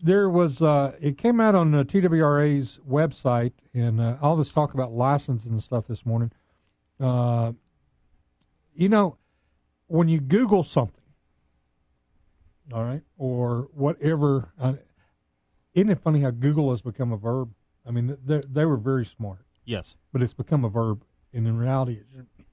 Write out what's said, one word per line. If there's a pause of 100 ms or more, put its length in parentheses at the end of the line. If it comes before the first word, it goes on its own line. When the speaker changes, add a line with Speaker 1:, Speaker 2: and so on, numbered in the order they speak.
Speaker 1:
there
was,
uh,
it
came
out
on
the
T
W
R
A's
website, (200)
and,
uh,
all
this
talk
about
licensing
and
stuff
this
morning. (640)
Uh, (1200)
you
know, (720)
when
you
Google
something, (1700)
all
right, (140)
or
whatever, (100)
uh, (1000)
isn't
it
funny
how
Google
has
become
a
verb? (320)
I
mean,
they,
they
were
very
smart. (180)
Speaker 2:
Yes. (160)
Speaker 1:
But
it's
become
a
verb, (320)
and
in
reality, (160)
it's,